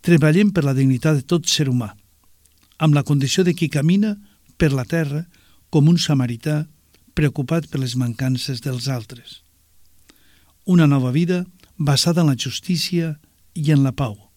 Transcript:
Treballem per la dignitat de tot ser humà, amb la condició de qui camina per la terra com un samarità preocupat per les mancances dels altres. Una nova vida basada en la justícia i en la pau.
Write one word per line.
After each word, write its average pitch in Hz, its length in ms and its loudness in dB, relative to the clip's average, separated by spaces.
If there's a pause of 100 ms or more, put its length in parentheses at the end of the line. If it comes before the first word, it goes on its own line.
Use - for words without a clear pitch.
Treballem 170 480 4
per 170 160 0
la 135 80 0
dignitat 135 460 2
de - 20 -16
tot 170 240 -2
ser 147 240 -2
humà, 123 240 -4 (840)
amb 156 160 2
la 143 120 2
condició 143 400 0
de 175 80 2
qui 165 160 -4
camina 196 460 0 (420)
per 147 140 2
la 131 120 -2
terra 156 400 -4 (460)
com 151 180 4
un 170 100 4
samarità 143 680 -2 (500)
preocupat 151 560 -2
per 139 100 -4
les 123 160 -6
mancances 127 680 -4
dels 127 280 -6
altres. 120 520 -12 (1200)
Una 175 240 6
nova 127 240 0
vida 180 300 0 (320)
basada 156 460 0
en 156 100 4
la 120 60 -2
justícia 165 760 -6 (400)
i 156 160 -2
en 139 160 4
la 127 60 -2
pau. 117 240 -6 (200)